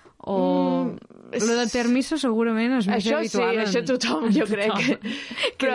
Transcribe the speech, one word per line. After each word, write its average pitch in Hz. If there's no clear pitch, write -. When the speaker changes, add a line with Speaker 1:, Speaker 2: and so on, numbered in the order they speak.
Speaker 1:
O -
Speaker 2:
Mm, -
és 220
Speaker 1:
lo 233
del 240
permiso 247
segurament 233
és 208
més 226
Speaker 2:
Això 226
Speaker 1:
habitual 240
Speaker 2:
sí, -
Speaker 1:
en, 220
Speaker 2:
això 214
tothom, 254
Speaker 1:
en 214
Speaker 2:
jo 220
Speaker 1:
tothom. 208
Speaker 2:
crec. 208
Speaker 1:
<laughs> -
Que 262
Speaker 2:
Però 254